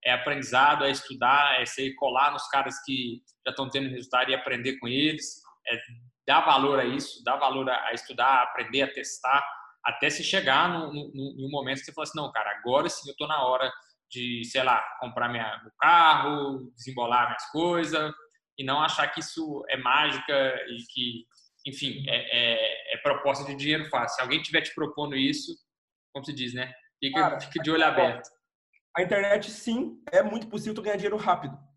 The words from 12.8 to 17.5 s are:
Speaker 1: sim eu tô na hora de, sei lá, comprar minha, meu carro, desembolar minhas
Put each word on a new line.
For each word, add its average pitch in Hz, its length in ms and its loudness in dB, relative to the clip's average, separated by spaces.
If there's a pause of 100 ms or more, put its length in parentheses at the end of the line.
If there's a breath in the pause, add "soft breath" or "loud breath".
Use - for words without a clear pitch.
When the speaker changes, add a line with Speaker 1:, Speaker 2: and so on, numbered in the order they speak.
Speaker 1:
sim - 200 -8
eu 135 80 -12
tô 147 100 -6
na 151 200 0
hora 127 240 2 (400 loud breath)
de, 123 340 -6
sei 131 180 0
lá, 123 200 4 (180)
comprar 120 280 -4
minha, 113 340 -4
meu 110 160 -20
carro, 143 960 4
desembolar 120 520 0
minhas - 240 -6